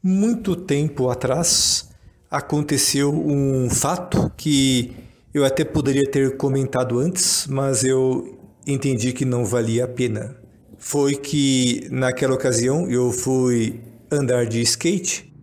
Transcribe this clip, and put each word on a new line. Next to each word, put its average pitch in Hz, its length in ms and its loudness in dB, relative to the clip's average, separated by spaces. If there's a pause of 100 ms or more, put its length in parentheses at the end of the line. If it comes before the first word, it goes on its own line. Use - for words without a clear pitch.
Muito 196 540 0
tempo 143 540 -2
atrás, - 800 0 (380)
aconteceu 143 840 0
um 139 560 0
fato 175 640 0
que 135 540 2 (420)
eu 143 120 2
até 135 200 2
poderia 139 460 0
ter 135 260 0
comentado 131 640 0
antes, - 480 0
mas 135 380 0
eu 131 520 0 (300)
entendi 131 460 -2
que 135 120 -4
não 123 200 0
valia 113 400 0
a 123 40 -6
pena. 120 480 -4 (400)
Foi 143 380 0
que, 135 720 0
naquela 127 460 0
ocasião, 127 560 0
eu 123 220 2
fui 123 680 0 (320)
andar 127 340 2
de 113 160 -2
skate - 720 -2 (100)